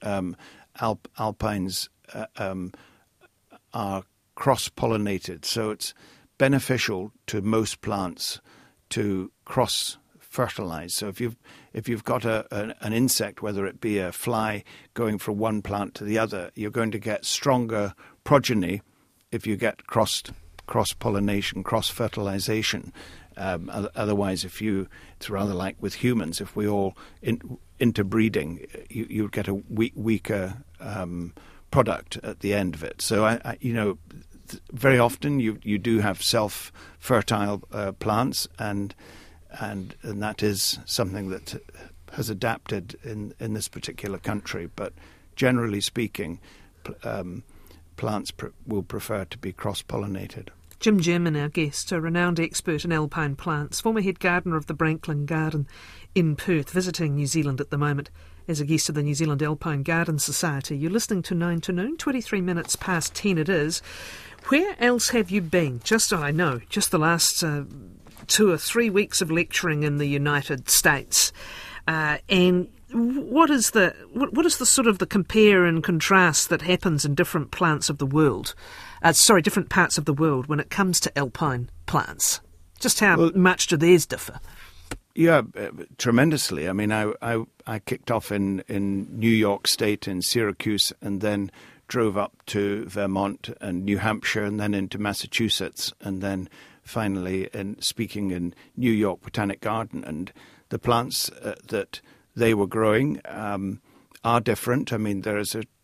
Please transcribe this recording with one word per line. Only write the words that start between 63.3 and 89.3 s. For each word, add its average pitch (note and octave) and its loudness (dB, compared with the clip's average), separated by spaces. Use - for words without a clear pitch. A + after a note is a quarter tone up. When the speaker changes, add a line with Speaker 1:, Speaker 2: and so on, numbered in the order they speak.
Speaker 2:
it D3+ 0
is. D#3+ 2
Where F4 4
else A#3+ 4
have G#3+ 2
you G3+ 2
been? D#3 0
Just, - 2
I D3+ 0
know, D#3 2
just - -2
the F3+ 4
last, E3 2
uh, D3 -2
two G#3 6
or D#3 4
three A#3 2
weeks G3+ 2
of D#3+ -2
lecturing D#3+ 0
in D3 2
the D3 0
United C#3+ 0
States. - 4
Uh, D#3 2
and F3+ 6
what C4 4
is B3+ 4
the, F#3+ 4
what, D#3+ -2
what D4 4
is E4+ 2
the B3 0
sort A#3 4
of G3 4
the - 0
compare G3+ 6
and E3 2
contrast F3+ 4
that E3 0
happens F3 2
in C#3+ 0
different D#3 0
plants D#3 2
of C#3+ -4
the C#3+ -2
world? C#3 2
Uh, E3 8
sorry, F#3 8
different G3 0
parts - 4
of D3+ 0
the D#3 2
world C#3 2
when D3 0
it - -6
comes F#3 2
to - -2
alpine B2+ -2
plants? - -2
Just - 2
how F#3+ 6
Speaker 1:
Well, E3 6
Speaker 2:
much F3+ 4
do E3+ 2
theirs E3 8
differ? - -10
Speaker 1:
Yeah, D#3 6
uh, G2+ -6
tremendously. A#2 4
I F#2+ -2
mean, G#2 0
I, G#2+ 0
I, A#2 -2
I A2 -4
kicked - -4
off A2 0
in, G2 0
in G2+ -2
New A2 4
York A2 4